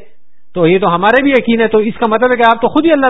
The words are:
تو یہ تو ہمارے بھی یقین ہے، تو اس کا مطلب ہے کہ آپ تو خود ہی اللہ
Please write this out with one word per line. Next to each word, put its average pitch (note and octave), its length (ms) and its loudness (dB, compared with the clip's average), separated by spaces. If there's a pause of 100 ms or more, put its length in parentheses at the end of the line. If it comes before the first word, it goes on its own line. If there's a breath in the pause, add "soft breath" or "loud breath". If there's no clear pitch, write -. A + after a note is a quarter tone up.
(540)
تو F3 140 0
یہ F#3 120 2
تو F3+ 160 0
ہمارے A3 280 2
بھی C#4 80 0
یقین A#3 300 0
ہے، A3+ 60 2
تو A3 100 0
اس G#3+ 160 0
کا - 160 -2
مطلب A3 180 0
ہے B3 140 -2
کہ A#3 140 4
آپ A3+ 60 -6
تو A#3+ 60 0
خود D4 180 0
ہی E4 60 2
اللہ C4+ 180 2